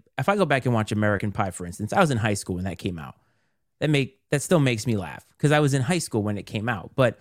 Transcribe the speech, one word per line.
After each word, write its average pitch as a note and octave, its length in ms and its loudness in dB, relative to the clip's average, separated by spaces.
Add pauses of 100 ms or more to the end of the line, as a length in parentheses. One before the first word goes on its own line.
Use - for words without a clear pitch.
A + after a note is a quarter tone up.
(180)
if - 100 -2
I G3+ 80 2
go G3+ 80 2
back C#3 220 0
and B2 80 2
watch G#2+ 180 0
American G#2 400 0
Pie, G2 200 -2
for F2+ 140 -10
instance, G#2 280 -8
I G3 80 4
was D#3 100 4
in B2 60 0
high G#2+ 160 2
school F#2+ 220 -4
when F2+ 100 -6
that F2+ 140 -6
came F2+ 200 -6
out. - 160 -16 (640)
That D3 100 0
make, C#3 260 2 (120)
that C#3+ 120 0
still - 180 4
makes B2 280 2
me A2+ 100 2
laugh D#2+ 280 -8 (120)
'cause D3 140 2
I D3+ 80 6
was C#3+ 140 2
in C#3 100 2
high E3+ 160 0
school A2 240 -2
when G#2 140 -2
it - 80 -10
came A2 240 -6
out. G2 260 -6
But A#2+ 260 2